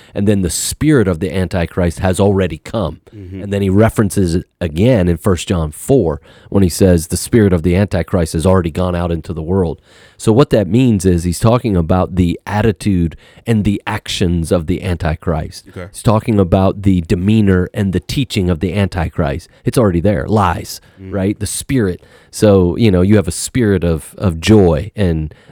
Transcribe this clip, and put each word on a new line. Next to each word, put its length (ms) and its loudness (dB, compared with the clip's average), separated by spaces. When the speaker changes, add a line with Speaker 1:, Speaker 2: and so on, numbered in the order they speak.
Speaker 1:
and 140 -4
then 140 2
the 80 -2
spirit 600 0
of 100 -2
the 140 -4
Antichrist 680 -2
has 220 0
already 360 0
come. 440 -8
Speaker 2:
Mm-hmm. 300 -14
Speaker 1:
And 100 -10
then 80 -2
he 80 0
references 640 2
it 100 -4
again 480 2
in 80 0
First 320 -2
John 220 -2
four 500 -2
when 140 2
he 60 2
says 380 2
the 100 -4
spirit 360 2
of 100 0
the 140 2
Antichrist 560 -2
has 120 -2
already 260 2
gone 240 -4
out 160 -4
into 220 -6
the 100 -8
world. 380 -2
So 160 0
what 160 4
that 180 2
means 380 2
is 180 2
he's 160 -2
talking 380 2
about 380 0
the 300 0
attitude 720 -2
and 180 0
the 240 -2
actions 640 -4
of 160 0
the 160 -4
Antichrist. 880 -6
Speaker 2:
Okay. 240 -14
Speaker 1:
He's 100 -16
talking 380 2
about 400 2
the 200 2
demeanor 720 2
and 200 -2
the 80 -2
teaching 480 -4
of 100 -2
the 140 -4
Antichrist. 760 -4
It's 140 -2
already 240 2
there. 260 -2
Lies, 540 -2
Speaker 2:
Mm. 140 -14
Speaker 1:
right? 260 -4
The 80 -6
spirit. 560 -4
So, 440 4
you 160 2
know, 100 2
you 140 4
have 140 2
a 20 -2
spirit 540 -2
of, 320 -2
of 240 -2
joy 540 4
and, 380 -2